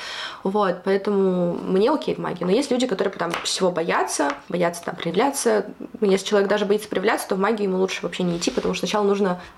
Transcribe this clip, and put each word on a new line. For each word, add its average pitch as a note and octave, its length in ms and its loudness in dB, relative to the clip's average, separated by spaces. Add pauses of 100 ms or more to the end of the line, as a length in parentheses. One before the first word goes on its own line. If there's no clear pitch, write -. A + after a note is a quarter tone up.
(440)
Вот, F#3+ 400 0
поэтому G3 720 2
мне F#3+ 360 2
окей D4 240 0
в - 40 -6
магии. F3 260 -6
Но F3+ 80 2
есть C4+ 180 2
люди, B3+ 160 2
которые G3 260 -2
прям E3+ 200 -4 (100)
всего F3+ 300 0
боятся, C4+ 600 0 (160)
боятся F3 360 -2
там - 100 -6
проявляться. G#3+ 720 0 (340)
Ну, G#3 80 2
если F#3+ 160 2
человек G3+ 240 4
даже G#3 180 2
боится G#3 220 0
проявляться, G#3 380 0
то G3+ 80 -2
в F#3 60 0
магию G3+ 280 2
ему F#3 100 0
лучше F#3 240 -2
вообще F3 200 -4
не F3 140 0
идти, G#3 160 0
потому F#3 220 -2
что F#3 120 -4
сначала G#3 180 0
нужно G3 360 2 (180)